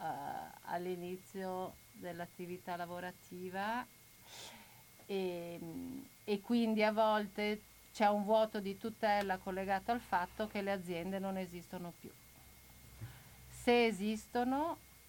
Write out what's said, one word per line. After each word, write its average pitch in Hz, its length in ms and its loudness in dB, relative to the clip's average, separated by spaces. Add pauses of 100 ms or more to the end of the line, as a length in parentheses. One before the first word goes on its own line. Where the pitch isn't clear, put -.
eh, 180 40 -6 (600)
all'inizio 185 1080 -6 (180)
dell'attività 180 840 -8
lavorativa 180 1120 -6 (1200)
e, 175 520 -4 (680)
e 202 160 0
quindi 220 420 4
a 214 100 6
volte 214 680 2 (320)
c'è 208 140 6
un 208 160 4
vuoto 220 360 4
di 196 160 -2
tutela 208 640 2
collegato 190 520 0
al 240 100 2
fatto 190 480 -2
che 214 120 -4
le 196 120 0
aziende 185 460 -2
non 190 200 -2
esistono 175 600 -8
più. - 120 -14 (1400)
Se 240 380 6
esistono 240 920 0 (300)